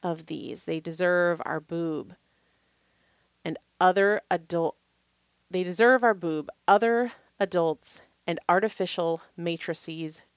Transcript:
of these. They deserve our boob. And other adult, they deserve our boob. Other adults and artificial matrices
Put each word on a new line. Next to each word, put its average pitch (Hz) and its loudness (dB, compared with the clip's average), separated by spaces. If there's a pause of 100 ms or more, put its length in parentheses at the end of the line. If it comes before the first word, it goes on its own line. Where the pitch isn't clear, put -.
of 165 -6
these. - -8
They 160 -4
deserve 175 0
our 156 -6
boob. 165 -6 (1300)
And 165 -6 (200)
other 196 4
adult, 165 -2 (720)
they 185 -2
deserve 226 4
our 226 6
boob. 160 -4 (180)
Other 233 4 (260)
adults 175 -2 (260)
and 170 -4
artificial 175 0 (160)
matrices 165 -6 (140)